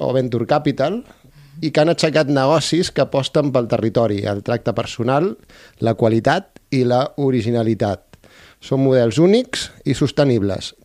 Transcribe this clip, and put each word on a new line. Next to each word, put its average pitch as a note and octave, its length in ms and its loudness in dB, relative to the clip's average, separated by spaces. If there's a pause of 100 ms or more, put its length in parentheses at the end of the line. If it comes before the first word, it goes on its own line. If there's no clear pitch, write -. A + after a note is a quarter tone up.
o C3+ 120 -2
venture B2 340 -2
capital, C#3+ 580 -2 (560)
i D#3+ 100 -4
que D#3 100 2
han D3+ 100 4
aixecat D#3 380 0
negocis D3 640 0
que C#3+ 120 0
aposten C#3 500 -2
pel B2 160 0
territori, G#2+ 560 0
el G2+ 180 -4
tracte A#2 320 -4
personal, C3+ 600 -2 (420)
la A2+ 160 0
qualitat A#2 640 0 (120)
i C3 140 0
la B2 340 0
originalitat. A2+ 840 0 (600)
Són C3+ 220 -2
models B2 360 2
únics G3+ 520 2 (140)
i C#3 100 -2
sostenibles, A#2+ 800 0 (100)